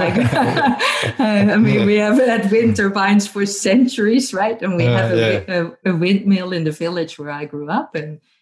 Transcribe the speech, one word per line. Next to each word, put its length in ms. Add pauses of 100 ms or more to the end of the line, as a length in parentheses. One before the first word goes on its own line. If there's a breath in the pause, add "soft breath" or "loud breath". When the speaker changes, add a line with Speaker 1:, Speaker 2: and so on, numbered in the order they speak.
Speaker 1:
I, 20
<laughs> 1120
I, 360
I 40
mean, 300
we 80
have 240
had 320
wind 240
turbines 520
for 200
centuries, 880
right? 260
And 160
we 80
Speaker 2:
Uh, 120
Speaker 1:
have 140
a, 60
Speaker 2:
yeah. 220
Speaker 1:
wi-, 320 (140)
a, 60
a 40
windmill 580
in 100
the 80 (140)
village 320
where 140 (100)
I 40
grew 260
up. 240
And, 260 (200)